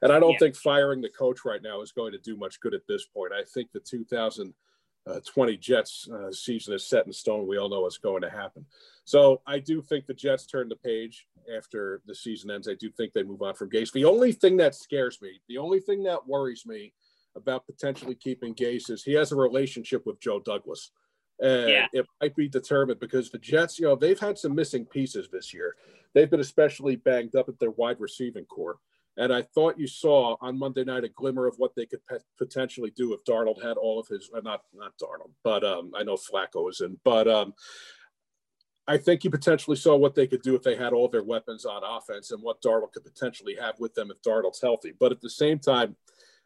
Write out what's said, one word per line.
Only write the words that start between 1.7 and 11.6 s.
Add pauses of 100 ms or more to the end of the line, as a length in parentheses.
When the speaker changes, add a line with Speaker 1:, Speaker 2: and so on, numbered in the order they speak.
Speaker 1:
is
going
to
do
much
good
at
this
point.
I
think
the
two
thousand (720)
twenty
Jets,
uh,
season
is
set
in
stone.
We
all
know
what's
going
to
happen. (400)
So
I
do
think
the
Jets
turn
the
page (280)
after